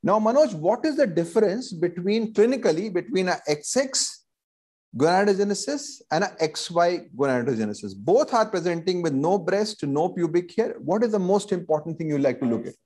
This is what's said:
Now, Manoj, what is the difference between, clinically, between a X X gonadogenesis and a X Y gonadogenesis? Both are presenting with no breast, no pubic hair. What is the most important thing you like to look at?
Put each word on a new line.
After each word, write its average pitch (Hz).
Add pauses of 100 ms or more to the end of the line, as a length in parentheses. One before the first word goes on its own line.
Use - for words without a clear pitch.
Now, 202
Manoj, 233
what 175
is 302
the 285
difference 190
between, 180
clinically, 220
between 180
a 165 (100)
X 147
X - (720)
gonadogenesis 196
and 170
a 185
X 156
Y 175 (100)
gonadogenesis? 117
Both 220
are 220
presenting 175
with 165
no 160
breast, 196
no 147
pubic 175
hair. 233
What 196
is 226
the 208
most 190
important 165
thing 160
you 147
like 135
to 135
look 117
at? 117 (120)